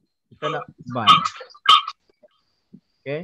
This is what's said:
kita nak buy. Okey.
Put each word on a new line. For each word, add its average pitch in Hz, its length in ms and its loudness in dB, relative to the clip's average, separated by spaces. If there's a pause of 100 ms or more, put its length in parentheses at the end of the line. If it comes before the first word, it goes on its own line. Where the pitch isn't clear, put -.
(320)
kita - 160 -10
nak 151 160 -8 (260)
buy. 120 180 -2 (2000)
Okey. 147 200 -8